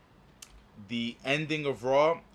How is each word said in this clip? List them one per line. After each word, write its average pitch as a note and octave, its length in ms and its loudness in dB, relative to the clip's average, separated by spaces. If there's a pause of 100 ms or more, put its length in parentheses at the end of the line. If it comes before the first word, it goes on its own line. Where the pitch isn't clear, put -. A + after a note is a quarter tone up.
(880)
The A#2 360 -4
ending D3+ 420 -2
of A#2+ 180 -4
Raw. C#3+ 340 4 (160)